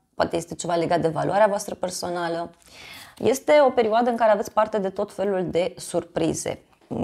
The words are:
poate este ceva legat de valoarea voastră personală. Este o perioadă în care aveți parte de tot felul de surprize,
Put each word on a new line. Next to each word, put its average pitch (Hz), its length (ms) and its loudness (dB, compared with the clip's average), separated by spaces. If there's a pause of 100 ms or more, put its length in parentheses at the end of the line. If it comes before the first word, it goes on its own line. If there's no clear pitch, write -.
(140)
poate 165 220 -2
este 165 180 -8
ceva 170 200 -4
legat 165 260 2
de 160 80 2
valoarea 160 380 2
voastră 202 280 -4
personală. 175 760 -6 (680)
Este 269 360 0 (140)
o 254 40 4
perioadă 240 400 2
în 233 60 -2
care 226 140 4
aveți 208 220 0
parte 214 260 0
de 190 120 -2
tot 196 220 -6
felul 185 380 -2
de 175 260 0
surprize, - 840 -4 (420)